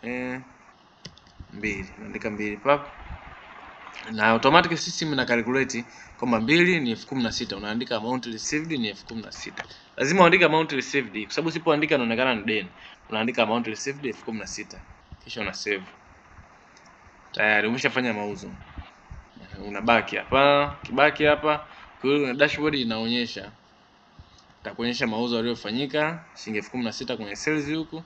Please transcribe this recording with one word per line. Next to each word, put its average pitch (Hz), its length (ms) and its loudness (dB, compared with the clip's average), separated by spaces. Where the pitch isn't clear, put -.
Eh, 127 320 -6
mbili. 101 340 -6
Unaandika 107 320 -8
mbili 104 260 -6
pap. 143 300 2
Na 110 140 2
automatic 151 520 6
system 160 340 -4
ina 135 120 0
calculate 120 600 0
kwamba 117 220 2
mbili 170 400 4
ni 123 100 -2
elfu 107 160 -6
kumi 135 160 -4
na 110 100 -2
sita. 104 240 -6
Unaandika 110 400 -4
amount 117 300 -4
received 151 540 -6
ni 110 80 -2
elfu 98 180 -10
kumi 113 160 -10
na - 100 -14
sita. - 320 -12
Lazima 165 260 4
uandike 175 220 8
amount 156 280 4
received, 117 520 -2
kwa - 100 -12
sababu 165 140 0
usipoandika 156 460 2
inaonekana 123 400 2
ni 107 80 -6
deni. 107 260 -2
Unaandika 113 320 0
amount 113 240 0
received 139 400 -6
elfu - 180 -8
kumi 113 140 -6
na 98 80 -10
sita. - 340 -14
Kisha 110 160 -10
una 98 140 -6
save. 98 280 -4
Tayari 107 360 4
umeshafanya 123 460 0
mauzo. 101 360 -6
Unabaki 104 500 2
hapa, 143 640 4
kibaki 147 420 2
hapa, 147 420 4
kwa 135 100 2
hiyo 143 160 4
na 123 80 -2
dashboard 147 400 2
inaonyesha 113 760 -2
Itakuonyesha 117 460 -2
mauzo 117 300 0
yaliyofanyika, 135 880 -2
shilingi 107 240 -6
elfu 101 120 -8
kumi 123 140 -4
na 110 80 -2
sita 123 240 -6
kwenye 104 200 -8
sales 151 380 -2
huku. 160 320 -8